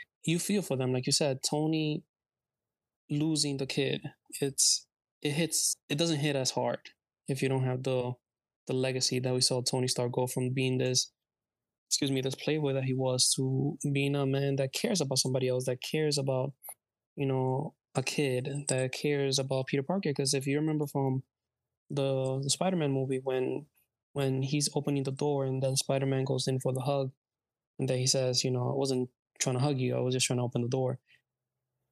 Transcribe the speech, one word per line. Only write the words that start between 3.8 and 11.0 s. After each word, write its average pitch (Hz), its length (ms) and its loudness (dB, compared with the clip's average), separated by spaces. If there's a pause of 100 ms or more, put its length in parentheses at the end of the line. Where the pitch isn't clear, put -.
it's, - 460 2 (360)
it 147 100 0
hits, 156 440 0 (120)
it 147 100 0
doesn't 165 220 2
hit 147 140 2
as 135 160 0
hard 120 300 -2 (480)
if 135 140 -2
you 135 60 2
don't 131 160 2
have 127 200 0
the, 127 280 0 (540)
the 127 60 -2
legacy 127 480 0
that 127 140 0
we 127 60 2
saw 127 220 2
Tony 127 260 0
Stark 123 240 0
go 127 140 0
from 127 260 -2
being 131 260 0
this, 127 340 0 (760)